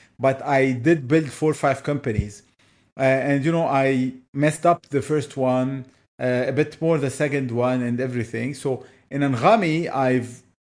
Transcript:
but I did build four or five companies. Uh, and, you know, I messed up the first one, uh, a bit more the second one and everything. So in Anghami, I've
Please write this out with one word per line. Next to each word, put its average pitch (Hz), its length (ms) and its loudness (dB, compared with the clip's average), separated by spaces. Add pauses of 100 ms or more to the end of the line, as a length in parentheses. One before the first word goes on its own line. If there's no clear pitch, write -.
(180)
but 135 260 2
I 135 280 2
did 131 360 2
build 151 220 2
four 156 220 0
or - 20 -6
five - 280 0
companies. 110 600 -4 (540)
Uh, 131 60 -4
and, 135 420 2
you 165 80 2
know, 165 140 0
I 135 480 0 (200)
messed 151 320 0
up 170 220 4
the 139 140 -2
first - 340 -4
one, 127 500 0 (340)
uh, 127 280 0
a 135 40 -2
bit 151 280 -2
more 160 180 2
the 135 120 -2
second 143 420 -2
one 123 300 0
and 120 180 -2
everything. 123 540 -4
So 135 300 -4 (260)
in 143 120 -2
Anghami, 160 680 2
I've 127 540 -2 (200)